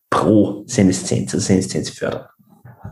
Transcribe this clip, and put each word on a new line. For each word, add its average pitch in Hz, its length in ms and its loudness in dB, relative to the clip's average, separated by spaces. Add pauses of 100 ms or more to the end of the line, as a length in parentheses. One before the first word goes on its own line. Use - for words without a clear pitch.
(100)
pro - 560 2
Seneszenz, - 640 0
also - 140 -2
Seneszenz - 420 0
fördern. - 380 -8 (640)